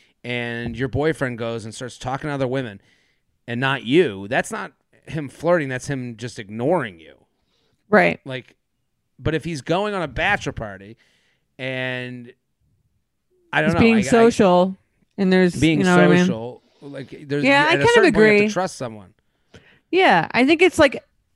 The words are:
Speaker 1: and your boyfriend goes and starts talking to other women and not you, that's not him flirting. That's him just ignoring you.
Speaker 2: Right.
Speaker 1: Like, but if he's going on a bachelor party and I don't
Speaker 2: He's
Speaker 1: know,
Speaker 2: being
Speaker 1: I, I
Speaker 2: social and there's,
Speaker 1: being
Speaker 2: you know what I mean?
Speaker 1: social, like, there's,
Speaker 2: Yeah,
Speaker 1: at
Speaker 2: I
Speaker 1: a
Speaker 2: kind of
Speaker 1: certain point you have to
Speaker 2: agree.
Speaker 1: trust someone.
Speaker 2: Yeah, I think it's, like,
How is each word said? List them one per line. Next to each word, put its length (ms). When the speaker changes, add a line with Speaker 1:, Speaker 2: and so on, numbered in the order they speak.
Speaker 1:
and 540
your 100
boyfriend 500
goes 280
and 100
starts 220
talking 320
to 40
other 140
women 340
and 140
not 240
you, 440
that's 240
not 200
him 240
flirting. 400
That's 180
him 300
just 220
ignoring 600
you. 260
Speaker 2:
Right. 360
Speaker 1:
Like, 300
but 160
if 80
he's 180
going 320
on 80
a 60
bachelor 460
party 440
and 760
I 80
don't 100
Speaker 2:
He's 40
Speaker 1:
know, 60
Speaker 2:
being 140
Speaker 1:
I, 40
I 20
Speaker 2:
social 760
and 140
there's, 280
Speaker 1:
being 200
Speaker 2:
you 60
know 100
what 100
I 20
mean? 180
Speaker 1:
social, 380
like, 460
there's, 160
Speaker 2:
Yeah, 220
Speaker 1:
at 20
Speaker 2:
I 60
Speaker 1:
a 40
Speaker 2:
kind 60
of 60
Speaker 1:
certain 240
point 20
you 80
have 140
to 80
Speaker 2:
agree. 40
Speaker 1:
trust 280
someone. 360
Speaker 2:
Yeah, 400
I 140
think 160
it's, 180
like, 240